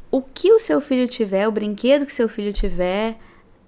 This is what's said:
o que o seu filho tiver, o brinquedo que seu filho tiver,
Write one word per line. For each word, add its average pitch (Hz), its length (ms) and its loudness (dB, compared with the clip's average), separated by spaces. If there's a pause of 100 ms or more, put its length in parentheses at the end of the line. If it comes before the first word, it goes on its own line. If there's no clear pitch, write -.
(120)
o 269 80 0
que 349 320 0
o 440 80 6
seu 294 220 0
filho 254 260 0
tiver, 202 400 -2
o 220 40 -2
brinquedo 214 520 0
que 269 80 -8
seu 233 160 0
filho 208 240 -6
tiver, 190 640 -2 (520)